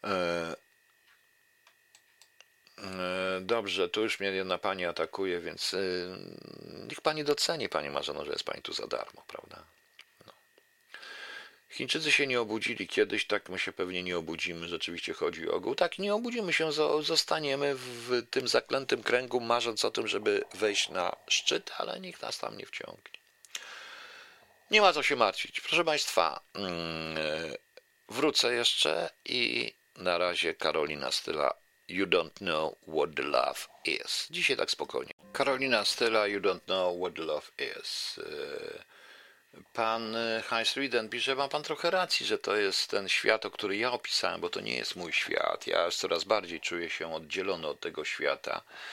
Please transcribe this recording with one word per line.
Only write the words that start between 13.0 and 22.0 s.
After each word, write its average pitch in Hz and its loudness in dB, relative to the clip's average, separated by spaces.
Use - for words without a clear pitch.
tak - 0
my 92 -8
się 92 -2
pewnie 90 -2
nie 90 -2
obudzimy, 85 -4
rzeczywiście 85 -4
chodzi 82 -2
o 80 2
ogół. 92 0
Tak, - 2
nie 202 0
obudzimy 233 -2
się, 160 2
zo-, 151 4
zostaniemy 143 2
w 123 -2
tym 127 0
zaklętym 127 2
kręgu, 123 2
marząc 117 0
o 110 2
tym, 113 -2
żeby 104 2
wejść 104 2
na 90 -2
szczyt, - 2
ale - -4